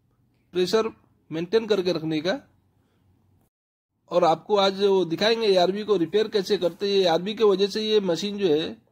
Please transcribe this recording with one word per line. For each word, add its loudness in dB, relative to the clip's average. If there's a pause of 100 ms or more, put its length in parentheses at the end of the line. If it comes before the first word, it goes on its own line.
(540)
pressure 0 (400)
maintain -2
करके 0
रखने -4
का। -4 (1700)
और 2
आपको 0
आज 0
वो 2
दिखाएंगे -2
एआरबी 2
को 0
repair 0
कैसे -2
करते -4
हैं। 2
एआरबी 0
के 0
वजह 4
से -6
ये 2
मशीन -4
जो 0
है 0 (160)